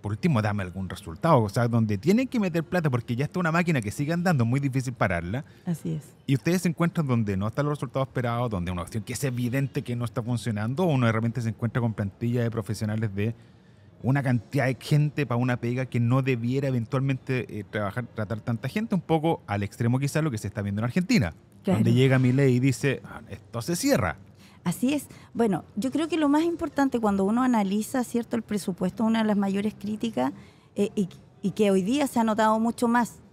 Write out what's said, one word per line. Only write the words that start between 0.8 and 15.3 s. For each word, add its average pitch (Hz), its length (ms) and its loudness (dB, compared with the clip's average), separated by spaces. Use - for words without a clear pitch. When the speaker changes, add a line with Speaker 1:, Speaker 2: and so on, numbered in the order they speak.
Speaker 1:
resultado"? 90 540 2
O 107 60 0
sea, 120 200 0
donde 113 300 2
tienen 202 300 4
que 240 120 -2
meter 170 240 0
plata, 170 260 0
porque 120 260 -2
ya 131 100 0
está - 140 -6
una 165 120 0
máquina 165 280 2
que 101 100 -4
sigue 147 220 -2
andando, 170 320 2
muy 123 160 2
difícil 131 340 -2
pararla. 95 500 -2
Speaker 2:
Así 170 280 -4
es. 151 100 -8
Speaker 1:
Y 139 80 2
ustedes 170 280 0
se 180 60 0
encuentran 165 380 0
donde 113 300 0
no 101 120 -2
están 143 180 -2
los 147 120 -4
resultados 131 300 -4
esperados, 120 420 -2
donde 90 200 -4
una 90 120 -4
cuestión 104 220 -8
que - 100 -10
es - 100 -6
evidente 127 580 -2
que 123 140 -6
no 120 80 -4
está 120 180 -6
funcionando, 117 640 -2
o - 20 2
uno 131 200 2
de 113 60 4
repente 113 300 -2
se 113 80 -2
encuentra 120 300 -2
con 117 140 0
plantilla 117 480 -2
de 117 80 0
profesionales 110 640 -4
de 107 200 -2
una 135 200 2
cantidad 123 440 0
de 131 140 0
gente 147 460 0
pa' 120 100 -2